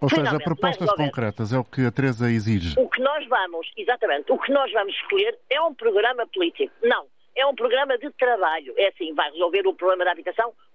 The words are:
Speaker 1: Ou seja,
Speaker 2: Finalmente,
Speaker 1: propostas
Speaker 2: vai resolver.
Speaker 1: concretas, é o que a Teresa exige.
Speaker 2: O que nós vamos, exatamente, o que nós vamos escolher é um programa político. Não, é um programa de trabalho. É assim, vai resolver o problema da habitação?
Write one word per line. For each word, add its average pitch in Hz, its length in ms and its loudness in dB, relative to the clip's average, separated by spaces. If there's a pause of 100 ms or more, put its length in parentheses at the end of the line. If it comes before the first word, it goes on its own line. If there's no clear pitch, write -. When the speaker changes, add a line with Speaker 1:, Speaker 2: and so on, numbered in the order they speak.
Speaker 1:
Ou 143 80 2
seja, 156 120 2
Speaker 2:
Finalmente, 143 240 0
Speaker 1:
propostas 170 320 -2
Speaker 2:
vai 165 100 -2
resolver. 151 240 2
Speaker 1:
concretas, 110 420 -4
é 131 60 2
o 120 40 -2
que - 220 -2
a 117 60 2
Teresa 120 400 0
exige. 104 480 0
Speaker 2:
O 254 100 2
que - 120 -4
nós 277 260 -2
vamos, 185 500 -2
exatamente, 202 540 -2
o 262 80 4
que - 120 -4
nós 269 200 2
vamos 202 240 -2
escolher 202 420 -2 (140)
é 294 100 2
um 330 140 0
programa 226 520 2
político. 170 540 -2
Não, 226 240 2 (300)
é 262 100 2
um 285 80 2
programa 254 460 0
de 285 140 -8
trabalho. 170 640 0
É 196 100 4
assim, 160 260 -4
vai 147 180 0
resolver 175 360 0
o 185 80 2
problema 180 300 2
da 175 80 2
habitação? 180 380 -2 (240)